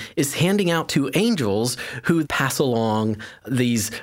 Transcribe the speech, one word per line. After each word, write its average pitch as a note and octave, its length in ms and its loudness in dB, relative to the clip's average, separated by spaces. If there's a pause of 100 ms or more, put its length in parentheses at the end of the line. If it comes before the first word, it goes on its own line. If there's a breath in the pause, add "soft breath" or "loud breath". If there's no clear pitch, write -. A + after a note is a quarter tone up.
(160 loud breath)
is C#3 180 0
handing F3+ 360 2
out E3 200 0
to C#3 240 2
angels B2+ 640 0 (240 loud breath)
who E3 240 2
pass - 320 -2
along A2 640 2 (260 loud breath)
these A#2+ 420 0 (120 loud breath)